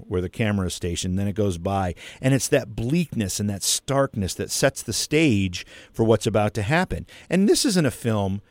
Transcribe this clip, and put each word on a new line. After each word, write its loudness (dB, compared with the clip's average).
where -2
the -6
camera 0
is -4
stationed. -4
Then -2
it -4
goes 0
by, -2
and 2
it's 0
that 0
bleakness -2
and 0
that -6
starkness -2
that -6
sets 0
the -6
stage 2
for 0
what's 4
about 2
to -2
happen. 0
And 2
this 4
isn't 4
a 2
film -2